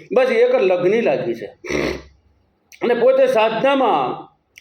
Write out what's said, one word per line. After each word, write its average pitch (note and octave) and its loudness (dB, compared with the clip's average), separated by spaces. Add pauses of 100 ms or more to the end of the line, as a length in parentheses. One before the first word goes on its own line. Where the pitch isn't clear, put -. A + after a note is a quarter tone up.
(140)
બસ B3 2
એક B3 2
જ A3+ 0
લગ્ની F#3 2
લાગી B2+ -2
છે A2 -10 (1400)
અને A#3+ 0
પોતે C4 2
સાધનામાં A3 0 (260)